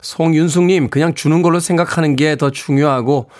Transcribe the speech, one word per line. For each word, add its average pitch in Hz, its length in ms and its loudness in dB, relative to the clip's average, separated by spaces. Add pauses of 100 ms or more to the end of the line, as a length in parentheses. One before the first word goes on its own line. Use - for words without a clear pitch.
송윤숙님, 165 840 0
"그냥 160 240 0
주는 156 300 0
걸로 175 180 2
생각하는 165 560 0
게 151 220 0
더 143 120 0
중요하고 139 800 0 (120)